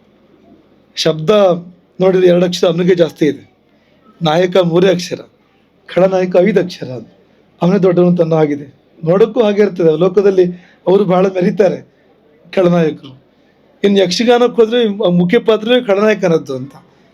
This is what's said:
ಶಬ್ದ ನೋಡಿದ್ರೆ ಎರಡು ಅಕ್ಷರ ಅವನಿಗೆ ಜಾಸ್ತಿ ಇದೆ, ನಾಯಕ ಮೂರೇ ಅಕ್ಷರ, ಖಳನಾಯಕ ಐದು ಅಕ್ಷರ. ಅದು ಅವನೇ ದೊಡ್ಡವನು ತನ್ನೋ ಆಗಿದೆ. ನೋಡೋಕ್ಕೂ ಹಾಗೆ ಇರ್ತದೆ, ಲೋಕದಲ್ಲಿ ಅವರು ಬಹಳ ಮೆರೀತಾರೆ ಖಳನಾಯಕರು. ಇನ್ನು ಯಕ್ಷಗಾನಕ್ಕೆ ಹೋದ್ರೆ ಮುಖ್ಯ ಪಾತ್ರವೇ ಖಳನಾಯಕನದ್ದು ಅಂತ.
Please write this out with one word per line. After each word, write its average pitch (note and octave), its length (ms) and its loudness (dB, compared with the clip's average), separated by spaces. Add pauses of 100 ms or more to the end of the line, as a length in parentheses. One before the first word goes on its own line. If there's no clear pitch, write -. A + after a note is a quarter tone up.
(960)
ಶಬ್ದ D#3 340 -4 (680)
ನೋಡಿದ್ರೆ F#3 280 2
ಎರಡು F3 180 2
ಅಕ್ಷರ F3+ 200 -4
ಅವನಿಗೆ F3 280 0
ಜಾಸ್ತಿ E3 320 -2
ಇದೆ, - 180 -4 (760)
ನಾಯಕ F3 340 0
ಮೂರೇ F3+ 320 2
ಅಕ್ಷರ, F3+ 320 -4 (680)
ಖಳನಾಯಕ F#3 520 0
ಐದು G3+ 200 2
ಅಕ್ಷರ. B2+ 300 -8
ಅದು A#2+ 200 -16 (520)
ಅವನೇ F#3 160 2
ದೊಡ್ಡವನು F3 380 2
ತನ್ನೋ D#3+ 200 0
ಆಗಿದೆ. D3 300 -2 (380)
ನೋಡೋಕ್ಕೂ G#3 380 0
ಹಾಗೆ G#3 200 0
ಇರ್ತದೆ, F3 360 0
ಲೋಕದಲ್ಲಿ F#3 480 2 (400)
ಅವರು G3 180 2
ಬಹಳ F#3 220 2
ಮೆರೀತಾರೆ F#3+ 520 -2 (760)
ಖಳನಾಯಕರು. E3+ 680 -2 (600)
ಇನ್ನು G3+ 180 0
ಯಕ್ಷಗಾನಕ್ಕೆ A#3+ 560 0
ಹೋದ್ರೆ A#3 240 2 (380)
ಮುಖ್ಯ F3+ 200 0
ಪಾತ್ರವೇ A3 420 0
ಖಳನಾಯಕನದ್ದು F#3+ 760 -2
ಅಂತ. C3 180 -14 (400)